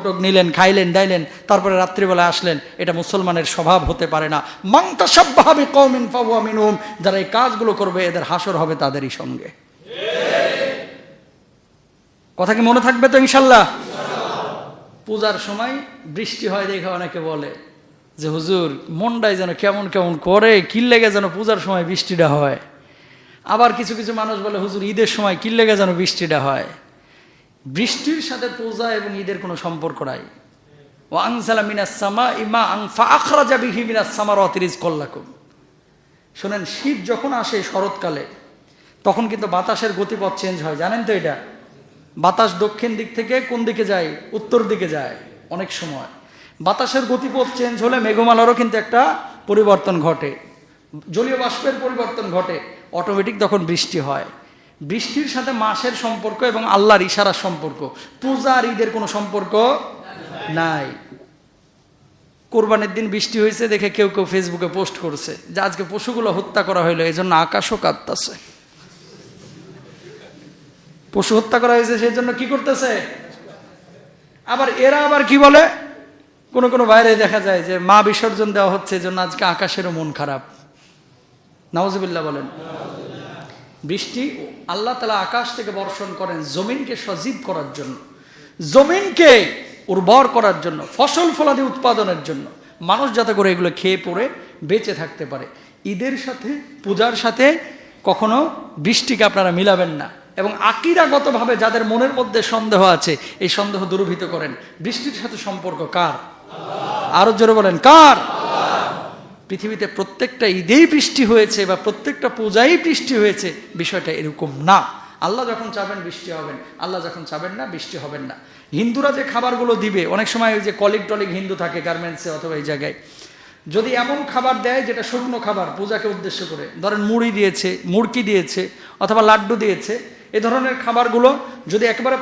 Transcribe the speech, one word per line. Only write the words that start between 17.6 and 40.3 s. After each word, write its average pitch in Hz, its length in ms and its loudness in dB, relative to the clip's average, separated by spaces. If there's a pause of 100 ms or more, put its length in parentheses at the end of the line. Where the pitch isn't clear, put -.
যে, 151 100 -6
"হুজুর, 160 520 -2 (100)
মনটাই 214 460 0
যেন 185 180 -4
কেমন 202 360 -2
কেমন 175 280 0
করে, 202 440 6
কি 214 200 -2
লেগে 233 300 6
যেন 196 180 0
পূজার 208 280 0
সময় 180 260 -2
বৃষ্টিটা 170 440 0
হয়।" 143 300 2 (840)
আবার 226 300 4
কিছু 233 220 -6
কিছু 220 180 -6
মানুষ 220 260 -4
বলে, 208 180 -4
"হুজুর, 196 260 -4
ঈদের 208 240 2
সময় 202 340 0
কি 220 80 -4
লেগে 220 280 4
যেন 190 160 2
বৃষ্টিটা 170 460 0
হয়?" 135 240 -2 (1000)
বৃষ্টির 240 560 -4
সাথে 247 360 -6
পূজা 226 340 -4
এবং 202 280 -6
ঈদের 190 180 -6
কোনো 175 180 -10
সম্পর্ক 165 460 -8
নাই। 131 180 -8 (920)
"ওয়া 170 120 0
আনজালা 226 380 -2
মিনাস 208 380 -4
সামাই 220 460 -2
মাআন 214 420 -2
ফাআখরাজা 269 720 2
বিহি 233 260 -2
মিনাস 220 320 -2
সামারাতি 196 440 2
রিজকাল 175 340 -4
লাকুম।" - 400 -10 (1040)
শোনেন, 196 300 -8
শীত 269 400 -4
যখন 240 280 -4
আসে 220 300 -4
শরৎকালে, 190 600 -4 (800)
তখন 208 240 0
কিন্তু 208 200 -6
বাতাসের 185 460 -2
গতিপথ 196 440 -4